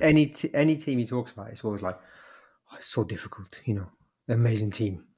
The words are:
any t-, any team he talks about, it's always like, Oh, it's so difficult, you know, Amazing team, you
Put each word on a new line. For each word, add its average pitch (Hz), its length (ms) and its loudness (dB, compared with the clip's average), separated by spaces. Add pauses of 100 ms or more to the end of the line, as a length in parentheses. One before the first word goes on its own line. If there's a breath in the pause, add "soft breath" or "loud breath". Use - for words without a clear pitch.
any 156 240 8
t-, - 280 -6
any 151 220 4
team 147 220 -2
he 120 80 0
talks 123 260 -4
about, 101 160 -12
it's 110 160 -16
always 104 180 -4
like, 92 160 -4 (760 loud breath)
Oh, - 40 -20
it's - 100 -14
so - 180 -2
difficult, - 600 -10
you 110 100 -2
know, 98 120 -4 (420)
Amazing 113 440 2
team, 104 220 -2
you 85 60 -10 (180)